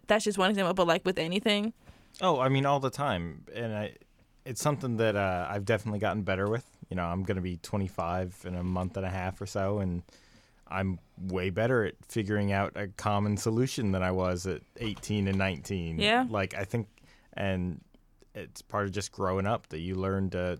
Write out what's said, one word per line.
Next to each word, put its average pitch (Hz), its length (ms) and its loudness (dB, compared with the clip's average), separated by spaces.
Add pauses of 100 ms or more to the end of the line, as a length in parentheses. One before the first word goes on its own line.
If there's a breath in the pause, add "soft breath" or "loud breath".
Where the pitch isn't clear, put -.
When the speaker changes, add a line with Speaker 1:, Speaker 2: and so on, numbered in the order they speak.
Speaker 1:
that's 208 180 4
just 202 120 0
one 190 120 6
example, 190 240 2
but, 185 140 4
like, 160 180 4
with 180 120 2
anything? 208 560 0 (480 soft breath)
Speaker 2:
Oh, 170 180 4
I 131 80 4
mean, 135 180 4
all 139 140 4
the 131 100 0
time. 90 540 -2 (100)
And 113 220 -4
I, 104 200 -4 (500)
it's 127 160 -8
something 131 360 0
that, 110 200 4
uh, 92 320 0
I've 101 160 -4
definitely 107 340 0
gotten 101 240 0
better 98 260 0
with. 117 160 -2 (240)
You 90 60 -6
know, 90 80 0
I'm 90 200 -2
gonna 92 180 -2
be 90 160 -4
twenty-five 92 880 -4
in 90 100 -6
a 90 80 -4
month 92 320 -2
and 95 100 -2
a 92 40 -2
half 95 320 -4
or 101 40 -6
so, 101 340 0
and 90 220 -2 (680 soft breath)
I'm 95 280 -2 (200)
way 92 320 -2
better 113 340 2
at - 120 -4 (120)
figuring 104 460 0
out 98 220 2
a 104 120 -6
common 104 500 0
solution 117 540 0
than 92 100 2
I 92 100 2
was 90 360 0
at 85 140 -4 (160)
eighteen 104 500 -2
and 98 100 2
nineteen. 87 640 -2
Speaker 1:
Yeah. 247 300 4
Speaker 2:
Like, 98 260 -2
I 98 80 -4
think, 110 240 -2 (460 soft breath)
and 92 480 -2 (520)
it's - 280 -14
part 101 240 -2
of 95 80 -2
just - 180 -4
growing 95 340 0
up 110 240 -2
that 78 100 -8
you 92 160 -4
learn 95 340 0
to, 90 300 -2